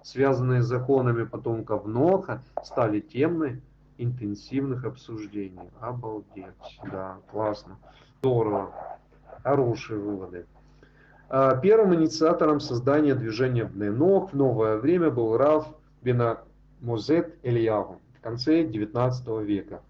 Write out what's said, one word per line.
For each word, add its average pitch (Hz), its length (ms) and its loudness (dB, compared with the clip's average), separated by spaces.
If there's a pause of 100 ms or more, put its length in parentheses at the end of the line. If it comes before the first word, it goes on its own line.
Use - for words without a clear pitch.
связанные 127 600 2
с 110 40 2
законами 123 580 2
потомков 110 640 -4
Ноха, 143 560 0 (220)
стали 107 360 0
темой 151 600 -2 (360)
интенсивных 123 880 -6
обсуждений. 101 880 -10 (100)
Обалдеть. 107 1000 -12 (100)
Да, 95 280 -10 (120)
классно. 104 460 -4 (440)
Здорово. 107 500 0 (720)
Хорошие 120 580 0
выводы. 92 460 -10 (840)
А, 135 280 4
первым 196 380 6
инициатором 156 680 2
создания 139 540 2
движения 117 500 0
Бней 101 260 -4
Нох 185 420 2
в 143 40 -4
новое 110 420 2
время 160 320 2
был 113 260 0
Рав 151 320 4 (340)
Бен 120 200 2 (580)
Мозет 120 640 -2
Эльягу 110 580 0 (160)
в - 40 -20
конце 139 440 0
девятнадцатого 120 760 -2
века. 98 500 -4